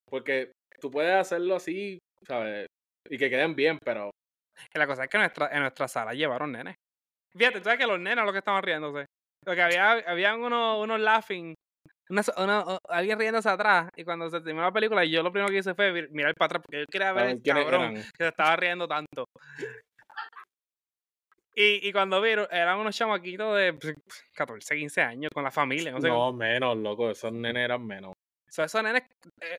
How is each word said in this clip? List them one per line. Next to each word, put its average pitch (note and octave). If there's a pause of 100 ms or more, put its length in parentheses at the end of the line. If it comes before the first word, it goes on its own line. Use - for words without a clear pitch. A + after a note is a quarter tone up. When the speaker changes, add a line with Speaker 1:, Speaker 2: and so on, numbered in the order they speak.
Speaker 1:
porque C3 (280)
tú C#3
puedes D#3
hacerlo F#3
así, F#3 (280)
¿sabes? A2 (440)
Y C3+
que C3+
queden D3
bien, D3
pero G#2 (640)
Speaker 2:
Que -
la D3+
cosa C3+
es C3
que G#3
nuestra, E3
en C#3+
nuestra C3+
sala A#2
llevaron C#3+
nenes. B2 (640)
Fíjate, A#3
tú F3+
sabes A3+
que C4
los G3
nenes A3
lo G3+
que G3
estaban G3
riéndose. D3+ (400)
Porque F3+
había, F3
habían G#3
unos, A#3
unos A3
laughing, G#3+ (560)
una, G3 (160)
una, G3+
o-, F3+ (100)
alguien F#3
riéndose A3
atrás, F#3+
y E3+
cuando E3+
se E3+
terminó D#3+
la E3+
película, G#3+
yo D#3+
lo F3
primero G3+
que G3
hice F#3+
fue G3
mir-, E3
mirar D3+
para E3
atrás, D#3+
porque D3
yo D3
quería F#3+
ver F#3+
Speaker 1:
A -
ver B2+
Speaker 2:
el A2+
Speaker 1:
quiénes D3
Speaker 2:
cabrón E3+
Speaker 1:
eran. A2+
Speaker 2:
que G#2+
se E3
estaba D#3+
riendo F3
tanto. D3+ (2250)
Y, G#3
y G3
cuando G3
vieron, G#3+
eran F3
unos G#3+
chamaquitos G3+
de, F#3+
pues, D#3 (400)
catorce, C#3
quince D3+
años, C3+
con D3
la C3+
familia, D3
no B2+
sé D#3+
Speaker 1:
No, A#2+
Speaker 2:
cómo. B2
Speaker 1:
menos, A#2+
loco, A2
esos A2+
nenes A#2
eran B2
menos. G2 (340)
Speaker 2:
So, -
esos G#3+
nenes, A#3 (380)
eh, -